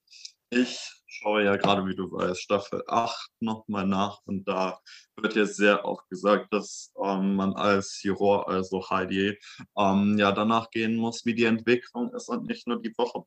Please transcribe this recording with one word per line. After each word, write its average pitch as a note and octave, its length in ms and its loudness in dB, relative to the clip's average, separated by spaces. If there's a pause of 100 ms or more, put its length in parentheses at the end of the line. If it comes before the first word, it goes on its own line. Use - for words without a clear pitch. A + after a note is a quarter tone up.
(480)
ich - 420 -2 (160)
schaue G#2 380 0
ja G2+ 120 4
gerade, F#2+ 300 2
wie F#2 80 -4
du F#2 160 -6
weißt, F#2 300 -4
Staffel - 480 -2
acht - 420 -2 (100)
nochmal G#2+ 460 -4
nach G2 380 -2
und G2 240 -6
da F#2 320 -2 (360)
wird G#2 200 -2
jetzt G#2 200 2
sehr G2+ 280 4
oft - 240 -6
gesagt, F#2+ 440 2
dass, - 380 -6 (140)
ähm, G2 320 0
man F#2+ 180 0
als G2 480 0
Juror, G2+ 460 2
also F#2+ 400 -4
Heidi, F#2+ 500 -2 (380)
ähm, G2+ 420 4
ja, G2+ 140 4
danach A2 380 0
gehen A2+ 260 -2
muss, A#2 300 -4
wie A#2 80 0
die A#2 100 2
Entwicklung A#2 680 2
ist A#2+ 160 -12
und A#2+ 160 -6
nicht A2+ 200 -8
nur A#2+ 140 -4
die - 160 -10
Woche - 300 -2